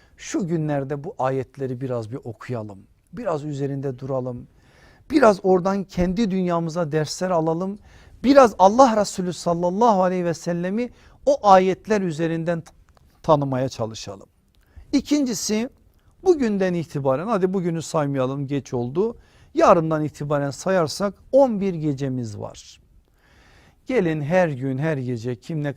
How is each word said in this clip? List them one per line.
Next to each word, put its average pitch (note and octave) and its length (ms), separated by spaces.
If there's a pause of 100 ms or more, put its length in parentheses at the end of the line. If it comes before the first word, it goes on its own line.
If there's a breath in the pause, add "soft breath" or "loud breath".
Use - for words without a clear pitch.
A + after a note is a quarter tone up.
(180 soft breath)
Şu B3 300
günlerde D3 560
bu F#3+ 160
ayetleri C3 640
biraz A#2+ 300
bir C3+ 120
okuyalım. A2 560 (340)
Biraz E3+ 320
üzerinde C#3 540
duralım. B2+ 480 (640 soft breath)
Biraz A#3+ 320
oradan F#3+ 400
kendi F3+ 480
dünyamıza E3+ 600
dersler D#3 380
alalım. E3+ 500 (440 soft breath)
Biraz C4 360
Allah A3 420
Resulü F3+ 320
sallallahu F#3 720
aleyhi F#3 220
ve E3+ 80
sellemi F3+ 560 (360 soft breath)
o C#4 220
ayetler F#3+ 540
üzerinden E3 600
t-, - 100 (520)
tanımaya C3+ 460
çalışalım. A2 580 (640 soft breath)
İkincisi, B3 760 (540)
bugünden A3 500
itibaren, C#3+ 540
hadi F#3+ 260
bugünü E3+ 280
saymayalım, C#3 640
geç C3+ 260
oldu. C#3+ 440 (360 soft breath)
Yarından E3 500
itibaren C#3+ 480
sayarsak F#3 640 (180)
on B3+ 300
bir G3 120
gecemiz C3 640
var. - 420 (1040 soft breath)
Gelin E3+ 360
her F3 260
gün, C3 300
her D3+ 200
gece B2 380
kim D3+ 280
ne, C#3+ 140